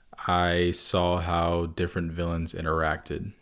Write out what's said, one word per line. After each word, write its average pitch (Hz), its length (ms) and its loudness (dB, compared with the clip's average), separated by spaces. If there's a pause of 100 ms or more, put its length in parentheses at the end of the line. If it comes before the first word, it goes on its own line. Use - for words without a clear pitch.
(280)
I 87 440 4
saw 87 460 2
how 85 500 0
different 85 440 -4
villains 85 420 -2
interacted. 80 760 -2 (100)